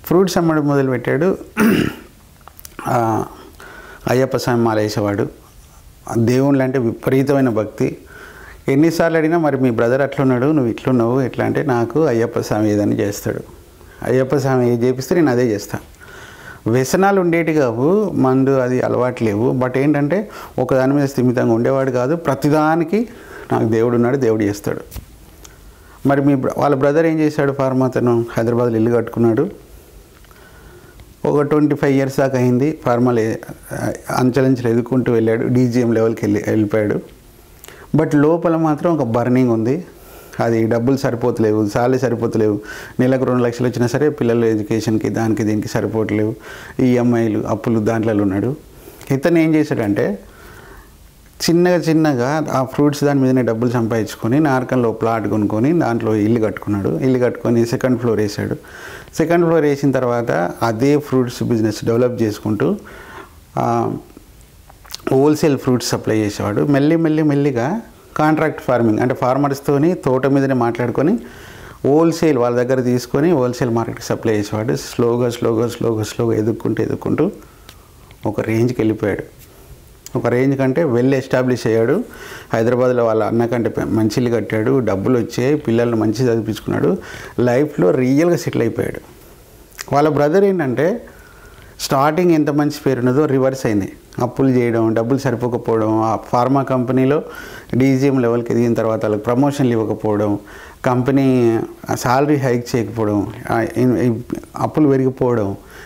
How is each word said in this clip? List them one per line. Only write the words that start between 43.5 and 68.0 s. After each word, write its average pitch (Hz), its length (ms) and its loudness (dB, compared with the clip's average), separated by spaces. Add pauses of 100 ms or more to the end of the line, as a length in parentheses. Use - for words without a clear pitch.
వచ్చినా 123 240 -2
సరే 147 140 0 (120)
పిల్లల 117 260 0
ఎడ్యుకేషన్‌కి 110 640 0 (100)
దానికి 110 300 -2
దీనికి 107 260 -2
సరిపోవట్లేవు, 107 580 -2 (540)
ఈఎంఐలు, 120 540 2 (120)
అప్పులు 110 280 0 (100)
దాంట్లో 113 240 0 (120)
ఉన్నాడు. 101 240 -2 (640)
ఇతను 170 280 2
ఏం 160 100 2
చేశాడంటే 143 640 0 (1300)
చిన్నగా 175 340 4 (100)
చిన్నగా 151 400 2 (300)
ఆ - 20 2 (140)
ఫ్రూట్స్ 147 320 2
దాని 139 160 2
మీదనే 131 200 2
డబ్బులు 117 360 0
సంపాదించుకొని 113 580 -2 (140)
నార్కన్లో 127 500 0
ప్లాట్ 113 340 0
కొనుక్కొని 107 380 0 (120)
దాంట్లో 113 280 -2 (140)
ఇల్లు 117 200 2
కట్టుకున్నాడు. 101 460 -4 (140)
ఇల్లు 127 180 2
కట్టుకొని 117 480 0
సెకండ్ 127 300 0
ఫ్లోర్ 110 220 0
వేశాడు. 104 320 -4 (640)
సెకండ్ 170 280 2
ఫ్లోర్ 165 240 4
వేసిన 139 280 0
తర్వాత 120 320 0 (400)
అదే 127 220 2 (160)
ఫ్రూట్స్ 123 420 -2
బిజినెస్ 110 400 -2
డెవలప్ 120 320 2
చేసుకుంటూ, 110 540 0 (880)
ఆ, - 20 0 (1500)
హోల్‌సేల్ 147 520 4
ఫ్రూట్స్ 123 280 0
సప్లై 113 300 -2
చేసేవాడు. 104 400 -2 (120)
మెల్లి 147 300 4
మెల్లి 156 180 0 (100)
మెల్లిగా 139 360 0 (500)